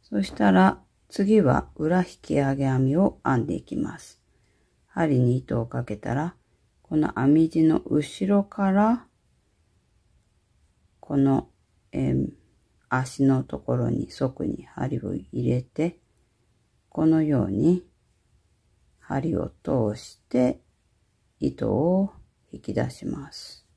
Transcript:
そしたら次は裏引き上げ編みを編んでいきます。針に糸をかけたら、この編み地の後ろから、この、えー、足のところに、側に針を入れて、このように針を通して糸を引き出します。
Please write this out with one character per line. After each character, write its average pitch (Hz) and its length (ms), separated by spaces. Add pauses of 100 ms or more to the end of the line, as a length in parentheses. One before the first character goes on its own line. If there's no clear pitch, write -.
そ 208 220
し - 100
た 208 180
ら 185 300 (280)
次 208 320
は 135 340
裏 170 240
引 180 60 (160)
き 151 160
上 139 180
げ 139 100
編 131 200
み 139 120
を 196 260
編 131 180
ん - 40
で 87 80
い - 100
き - 120
ま - 240
す。 - 260 (720)
針 147 240
に 123 160
糸 127 240
を 117 60
か 123 180
け 107 140
た - 160
ら、 156 220 (460)
こ - 140
の 151 220
編 135 160
み 160 160
地 160 140
の 160 160
後 190 580
ろ 202 80
か 196 260
ら、 214 360 (1900)
こ 143 160
の、 139 320 (420)
え 135 200
ー、 135 180 (580)
足 131 360
の 135 200
と 135 160
こ 123 160
ろ 120 140
に、 - 200
側 - 360
に - 180
針 - 380
を 95 120
入 123 360
れ 123 120
て、 - 380 (880)
こ - 200
の 160 160
よ 135 240
う 95 40
に 175 340 (1120)
針 - 360
を - 160 (120)
通 107 380
し - 280
て 254 320 (800)
糸 120 320
を 180 400 (400)
引 - 80
き - 120
出 123 160
し - 160
ま - 280
す。 - 440